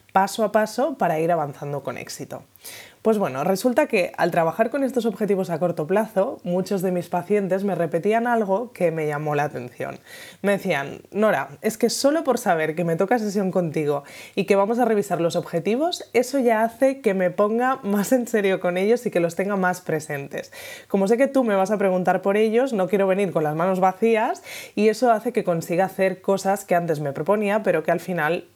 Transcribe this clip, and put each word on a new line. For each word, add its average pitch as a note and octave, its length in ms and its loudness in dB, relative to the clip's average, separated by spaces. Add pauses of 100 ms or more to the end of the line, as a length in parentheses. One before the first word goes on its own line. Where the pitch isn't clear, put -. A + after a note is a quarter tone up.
(140)
paso G3 320 2
a G3+ 80 -2
paso A#3 440 0
para E3+ 220 0
ir E3 120 0
avanzando C#3+ 520 -4
con B2+ 140 -8
éxito. - 460 -14 (580)
Pues A3 180 2
bueno, C#3 240 -2
resulta A#3 420 2
que F3+ 320 0
al E3+ 140 2
trabajar E3+ 400 0
con C#4 120 -2
estos A#3+ 220 -2
objetivos F#3+ 460 -2
a D#3+ 80 -4
corto E3+ 260 -2
plazo, F#3+ 580 -2
muchos F#3 380 -2
de F#3+ 100 -2
mis F3 160 -4
pacientes F#3+ 560 -2
me G3 120 -2
repetían E3+ 500 0
algo A3+ 460 0
que F3+ 180 0
me D#3+ 160 -2
llamó D3+ 300 -2
la D3 80 2
atención. C3+ 560 -8 (420)
Me G3+ 120 2
decían: E3+ 480 -4 (100)
"Nora, F#3+ 380 0 (120)
es A3 160 -2
que A3+ 140 0
solo D4+ 320 0
por B3+ 160 0
saber D#3+ 340 0
que E3+ 100 -2
me E3 120 0
toca G3 240 2
sesión G3+ 320 -2
contigo D3+ 540 -2 (280)
y G3+ 120 -2
que G3+ 100 4
vamos G#3 240 2
a B3+ 60 4
revisar G3+ 360 0
los E3+ 140 0
objetivos, G#3+ 800 -2
eso B3+ 260 2
ya A3+ 240 2
hace C4+ 380 0
que G3+ 120 2
me F#3 160 2
ponga A3 540 0
más G3+ 280 0
en B3 140 2
serio G3 340 0
con F3+ 180 -2
ellos A3 280 2
y G#3 60 -4
que F3+ 80 2
los E3+ 160 -2
tenga G3+ 200 -2
más F3+ 260 0
presentes. D3 720 -6 (360)
Como G3 200 0
sé A3+ 100 4
que C4+ 100 6
tú C#4 160 2
me G#3 120 2
vas F#3+ 140 2
a G#3 80 0
preguntar F#3 460 2
por G3+ 140 2
ellos, A3+ 360 2
no F#3 140 0
quiero G3 180 2
venir F#3+ 260 2
con D#3+ 120 0
las D3+ 120 0
manos F#3 240 0
vacías A3 640 2 (320)
y G#3 140 4
eso A3+ 240 4
hace A3+ 200 0
que G#3 120 -2
consiga F3 420 0
hacer F#3+ 360 -2
cosas G3 440 0
que - 80 0
antes E3 280 0
me C#3 120 -4
proponía, G3+ 480 0
pero E3 220 0
que - 80 0
al F3 80 0
final E3+ 560 -2